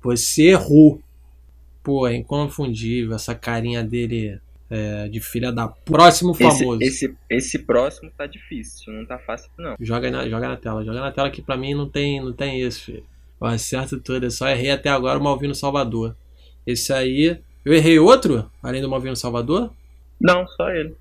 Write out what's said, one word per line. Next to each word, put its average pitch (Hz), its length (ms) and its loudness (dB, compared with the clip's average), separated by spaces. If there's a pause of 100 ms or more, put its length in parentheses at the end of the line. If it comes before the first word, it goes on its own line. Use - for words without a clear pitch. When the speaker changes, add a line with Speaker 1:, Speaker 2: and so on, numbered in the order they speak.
Speaker 1:
Você 123 460 2
errou. 151 520 8 (800)
Pô, 135 240 0
é 120 80 0
inconfundível 120 1000 -6
essa 113 200 -8
carinha 117 480 -4
dele, 113 560 -6 (300)
é, 107 400 -8
de 110 120 -10
filha 123 300 -6
da 117 180 -6
p-. - 180 -18
Próximo 170 460 4
Speaker 2:
Esse, 196 100 0
Speaker 1:
famoso. 127 400 4
Speaker 2:
esse, 131 340 -2 (120)
esse 127 320 -4
próximo 135 560 -2
tá 143 100 -10
difícil, - 680 -16
não 110 140 -14
tá 127 120 -12
fácil - 400 -12
não. 160 220 -10
Speaker 1:
Joga 120 300 -4
na, 127 180 -6
joga 117 200 -4
na 127 100 -8
tela, 110 260 -6
joga 113 160 -8
na 135 100 -6
tela 139 200 -2
que - 100 -14
pra 135 160 -6
mim 135 180 -6
não 143 140 -4
tem, 143 340 -2
não 127 120 -8
tem 135 260 -6
isso, 123 240 -6
filho. - 200 -16 (360)
Eu 117 60 -6
acerto 127 520 -6
tudo, 127 280 -4
eu 123 40 -2
só 127 160 -6
errei 135 240 0
até 139 200 -2
agora 135 280 0
o 139 40 -2
Malvino 143 320 -2
Salvador. 120 600 -2 (520)
Esse 120 260 -2
aí, 135 480 0 (240)
eu 139 80 4
errei 160 260 6
outro, 160 520 6 (120)
além 127 200 -6
do 135 80 -6
Malvino 131 260 -4
Salvador? 127 560 -2 (480)
Speaker 2:
Não, 180 280 4
só 175 200 -4
ele. 165 320 -4